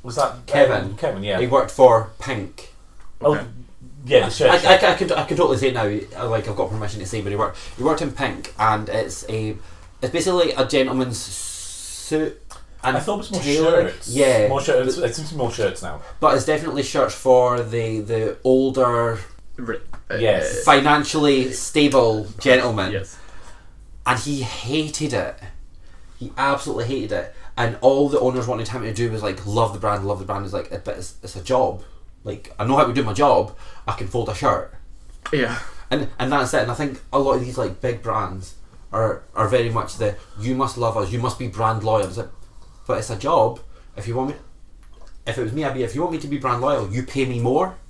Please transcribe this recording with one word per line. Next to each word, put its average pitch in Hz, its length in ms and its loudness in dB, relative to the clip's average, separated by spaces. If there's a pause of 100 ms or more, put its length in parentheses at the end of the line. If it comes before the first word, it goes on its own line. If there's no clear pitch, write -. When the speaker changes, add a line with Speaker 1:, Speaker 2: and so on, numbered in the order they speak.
Speaker 1:
Was 123 140 -8
that 131 300 0
Speaker 2:
Kevin. 104 500 4
Speaker 1:
Kevin, 98 260 -2
yeah. 98 160 0
Speaker 2:
He 123 80 2
worked 131 240 2
for 117 480 8
Pink. - 540 -8 (480)
Speaker 1:
Oh, 151 160 4
Speaker 3:
Okay. - 100 -6 (600)
Speaker 1:
yeah, 127 220 6
the - 20 -2
shirt - 200 4
Speaker 2:
I, 175 80 8
Speaker 1:
shop. - 240 8
Speaker 2:
I, 185 100 6
I - 40 4
can, 175 160 0
I 156 120 0
can 151 120 -2
totally 139 200 4
say 135 120 2
it 123 60 0
now. 117 100 0 (360)
I, 117 60 -4
like, 110 200 0
I've 101 100 -6
got 101 140 0
permission 101 300 -4
to 92 60 -8
say, 107 160 -4
but 98 80 -4
he 101 60 -2
worked, - 200 -2 (200)
he 123 60 -6
worked 156 200 4
in 143 100 -2
Pink, 113 460 -4
and 107 320 2
it's - 400 -4
a, 110 260 -4 (460)
it's 123 100 -2
basically 170 400 2
a 131 140 0
gentleman's 131 540 2
suit - 1160 -6 (460)
and 131 140 0
Speaker 1:
I - 20 0
thought 202 140 -2
it 202 40 -4
was - 140 -8
more 190 80 -2
Speaker 2:
tailored. 160 520 4
Speaker 1:
shirts. - 180 -12
Speaker 2:
Yeah. 131 380 6
Speaker 1:
More 139 120 2
shirts. 127 360 2
Speaker 2:
But 143 140 0
Speaker 1:
It 113 60 -8
seems 151 140 -8
to 160 40 -10
be 147 40 -6
more 117 120 0
shirts 101 320 -2
now. - 200 -8 (180)
Speaker 2:
But 147 160 6
it's 117 80 2
definitely 151 380 0
shirts 139 320 0
for 123 480 6
the, 113 380 -2
the 110 440 -2
older, 127 760 2 (380)
Speaker 3:
Ri-, 117 240 -6 (300)
uh, 87 60 -4
Speaker 1:
Yes. - 480 2
Speaker 2:
financially 143 880 4
stable 127 720 4 (120)
gentleman. 120 540 4
Speaker 3:
Yes. 98 240 -6 (880)
Speaker 2:
And 123 140 2
he 139 240 -4
hated 147 720 -4
it. 87 220 -4 (840)
He - 180 -10
absolutely 139 480 -2
hated 113 280 -4
it. - 220 -6 (220)
And 117 240 0
all 139 300 6
the 143 100 4
owners 123 260 2
wanted 113 220 -4
him 120 140 -6
to 107 100 -4
do 113 180 0
was, 110 120 -4
like, 98 240 -4
"Love 104 260 2
the 98 60 -8
brand, 101 280 0
love 101 120 -2
the 95 60 -8
brand." 101 200 -4
It's 95 80 -8
like, - 160 -4 (160)
"But - 140 -6
it's, - 240 -12
it's - 140 -12
a 90 60 -10
job. - 420 2 (400)
Like, - 340 -10
I 104 60 -2
know 131 120 4
how 147 80 6
to 120 80 0
do 127 120 0
my 107 80 -2
job. 139 440 4 (300)
I - 60 -4
can 101 160 -6
fold 117 200 -2
a 107 60 -4
shirt." - 400 -2 (580)
Speaker 3:
Yeah. 120 260 0 (320)
Speaker 2:
And, 139 180 0 (100)
and 131 140 0
that's 139 200 0
it. 135 100 2
And 120 80 -2
I - 40 -2
think 139 260 -4 (120)
a 139 60 2
lot 135 180 4
of 120 80 0
these, 117 120 -6
like, - 240 -4
big 117 220 -2
brands 98 520 -6 (380)
are, - 300 0 (140)
are 107 120 2
very 117 220 2
much 113 280 -4
the, 104 180 -2 (240)
"You 127 160 -2
must 131 200 -2
love 113 200 0
us, 101 160 -2
you 120 80 -2
must 117 180 -4
be 127 80 -6
brand 110 380 -2
loyal." 110 240 2
It's 90 80 -10
like, - 140 -8 (580)
but - 100 0
it's - 120 -6
a 107 60 -4
job. 135 440 2 (360)
If 104 120 -8
you 117 80 -4
want 131 140 -2
me, 143 60 -10 (920)
if 113 120 -4
it 123 40 -2
was 113 100 -4
me, 151 100 -2
I'd 131 120 -2
be, 127 100 -2
"If 95 100 -6
you 143 60 -2
want 165 140 0
me 156 40 -4
to 151 100 -8
be 143 100 -2
brand 123 220 -2
loyal, 120 320 0
you 127 120 -2
pay 135 200 0
me 123 140 -2
more." 143 380 2 (140)